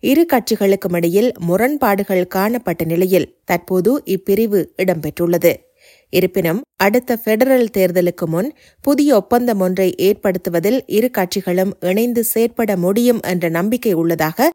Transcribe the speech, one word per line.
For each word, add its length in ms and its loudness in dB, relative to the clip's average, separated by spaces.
இரு 320 2
கட்சிகளுக்கும் 600 0
இடையில் 440 0
முரண்பாடுகள் 880 0
காணப்பட்ட 580 -4
நிலையில், 500 0
தற்போது 600 0
இப்பிரிவு 800 -2
இடம்பெற்றுள்ளது. 720 0
இருப்பினும், 520 -2
அடுத்த 480 0
Federal 440 2
தேர்தலுக்கு 480 0
முன் 280 -2
புதிய 360 2
ஒப்பந்தம் 440 0
ஒன்றை 380 0
ஏற்படுத்துவதில் 880 0
இரு 320 0
கட்சிகளும் 640 -2
இணைந்து 440 -2
செயற்பட 520 -2
முடியும் 460 0
என்ற 260 -2
நம்பிக்கை 440 -2
உள்ளதாக 640 0